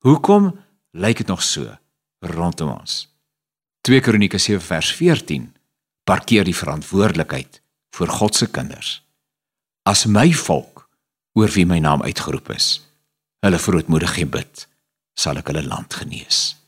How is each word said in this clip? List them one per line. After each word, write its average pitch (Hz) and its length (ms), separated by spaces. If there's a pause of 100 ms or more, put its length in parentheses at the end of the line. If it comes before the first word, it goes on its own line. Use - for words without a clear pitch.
Hoekom 190 460 (400)
lyk 107 320
dit - 40
nog 92 160
so 58 280 (480)
rondom 82 560
ons? - 300 (800)
Twee 131 160
Kronieke 104 400
sewe 104 220
vers - 320
veertien 82 560 (540)
parkeer 98 400
die 87 100
verantwoordelikheid 80 1040 (340)
voor 87 120
God 107 280
se - 120
kinders. - 540 (840)
"As 104 220
my 113 280
volk, - 560 (440)
oor 107 160
wie 92 160
my 87 140
naam 73 220
uitgeroep - 480
is, - 320 (600)
hulle 90 180
verootmoedig 82 580
en 76 120
bid, - 380 (460)
sal 73 240
ek 71 100
hulle 71 200
land - 260
genees." - 600 (120)